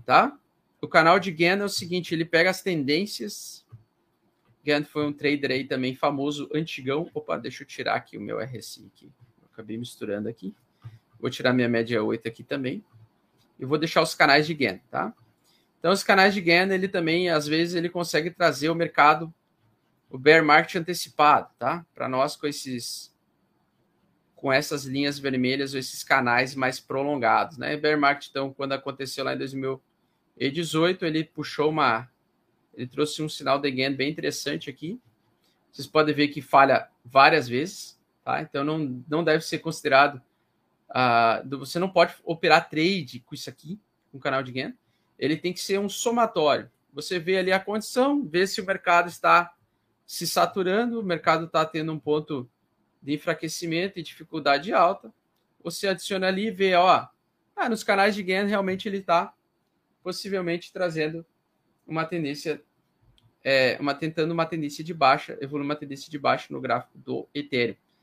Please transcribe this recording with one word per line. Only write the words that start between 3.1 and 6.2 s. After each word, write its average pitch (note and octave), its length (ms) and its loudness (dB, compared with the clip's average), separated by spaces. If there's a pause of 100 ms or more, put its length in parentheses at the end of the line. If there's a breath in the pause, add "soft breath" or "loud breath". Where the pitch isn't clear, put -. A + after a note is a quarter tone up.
Gann D3 200 0
foi D3 240 -4
um D3 40 -4
trader C#3+ 380 -2
aí C3 140 -2
também C3 320 -4
famoso, C#3+ 580 -2